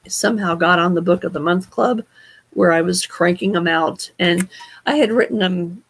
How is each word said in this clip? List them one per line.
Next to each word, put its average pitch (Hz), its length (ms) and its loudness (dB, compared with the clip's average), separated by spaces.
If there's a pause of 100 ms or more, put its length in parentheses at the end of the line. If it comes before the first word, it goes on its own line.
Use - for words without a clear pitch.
somehow 202 460 -4
got 170 240 2
on 175 160 2
the 170 80 0
Book 175 220 0
of - 80 -6
the 156 80 -6
Month 175 300 -2
Club 240 340 -2 (500)
where 180 180 4
I 165 80 2
was 180 260 -2
cranking 180 460 0
them 170 160 0
out. 165 500 -2
And 180 300 0 (380)
I 294 100 0
had 233 160 2
written 233 260 0
them 180 520 -2